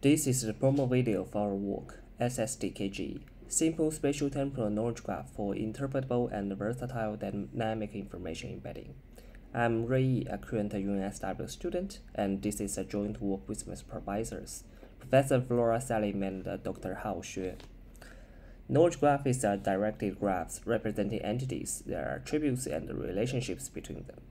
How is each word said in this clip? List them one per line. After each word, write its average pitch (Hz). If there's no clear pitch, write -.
This 151
is 127
the 110
promo 135
video 117
for 104
our 98
work, -
S 123
S 110
D 98
K 98
G, -
Simple 160
Spatial 143
Temporal 135
Knowledge 113
Graph 90
for 101
Interpretable 123
and 101
Versatile 113
Dynamic 104
Information 90
Embedding. -
I'm 117
Rui, 131
a -
current 104
U 98
N 98
S 101
W -
student, 180
and 104
this 104
is 101
a 98
joint 104
work 98
with 107
my 92
supervisors, -
Professor 135
Flora 117
Salim 104
and, 95
uh, 92
Doctor 92
Hao 98
Xue. 92
Knowledge 160
graph 143
is 127
a 101
directed 101
graphs 92
representing 107
entities, 123
their -
attributes, 135
and -
the -
relationships 110
between -
them. -